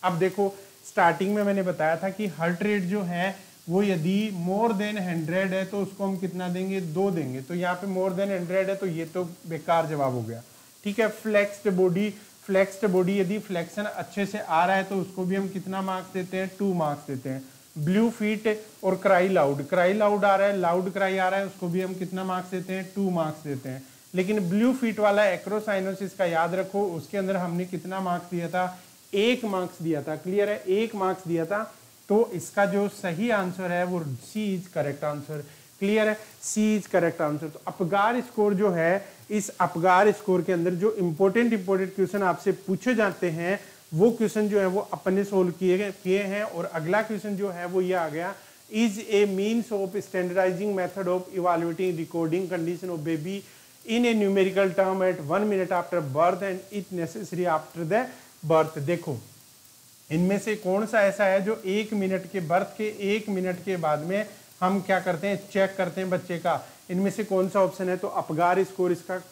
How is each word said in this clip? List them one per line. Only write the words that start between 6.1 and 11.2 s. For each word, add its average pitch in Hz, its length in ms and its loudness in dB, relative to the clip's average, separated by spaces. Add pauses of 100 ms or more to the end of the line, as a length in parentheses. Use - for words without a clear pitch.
कितना 180 320 -4
देंगे? 190 320 -2
दो 175 300 0
देंगे। 135 300 -4
तो 135 120 -10
यहाँ 180 220 0
पे 190 120 -8
more 190 220 0
than 196 200 -2
हंड्रेड 185 400 0
है 196 60 0
तो 202 120 -4
ये 165 180 -4
तो 180 180 -4 (240)
बेकार 165 400 0
जवाब 143 260 0
हो 123 80 -2
गया, 113 200 -8 (420)
ठीक 202 160 -4
है। 220 140 4
flexed 208 600 0